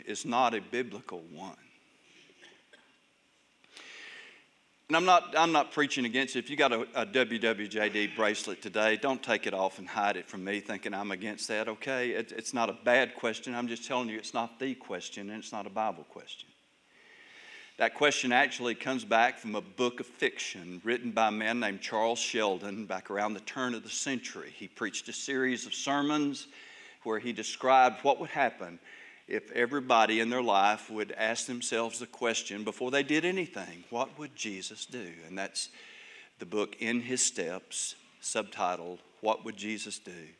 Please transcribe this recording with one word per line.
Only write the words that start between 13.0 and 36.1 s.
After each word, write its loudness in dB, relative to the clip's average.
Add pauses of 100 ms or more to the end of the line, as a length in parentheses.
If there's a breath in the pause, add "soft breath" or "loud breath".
question. -4
I'm -2
just -8
telling -2
you -6
it's -10
not -4
the -4
question, -10
and -8
it's -14
not -6
a -12
Bible -2
question. -16 (1300 loud breath)
That 4
question 4
actually 4
comes -4
back 6
from -8
a -2
book -2
of -8
fiction -6
written -2
by 4
a 0
man 0
named -2
Charles 0
Sheldon -2
back -8
around -2
the -10
turn -4
of -6
the -16
century. -6
He -12
preached -6
a -10
series -2
of -8
sermons 0 (560 loud breath)
where 0
he -4
described 4
what 4
would -8
happen -2 (480 loud breath)
if -4
everybody 4
in 2
their 0
life 4
would -4
ask -2
themselves -2
the -10
question -2
before -4
they 2
did 2
anything, -4
"What -4
would -12
Jesus -8
do?" -10 (140)
And -10
that's -6 (720 loud breath)